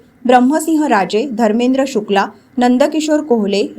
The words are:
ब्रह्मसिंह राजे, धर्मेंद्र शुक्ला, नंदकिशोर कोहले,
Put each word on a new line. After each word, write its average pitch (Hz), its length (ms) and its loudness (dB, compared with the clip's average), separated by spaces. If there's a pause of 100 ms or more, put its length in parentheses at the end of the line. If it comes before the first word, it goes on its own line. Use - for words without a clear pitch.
(260)
ब्रह्मसिंह 302 600 2
राजे, 208 440 0
धर्मेंद्र 240 580 0
शुक्ला, 202 380 -2 (320)
नंदकिशोर 294 640 2
कोहले, 202 460 -2 (120)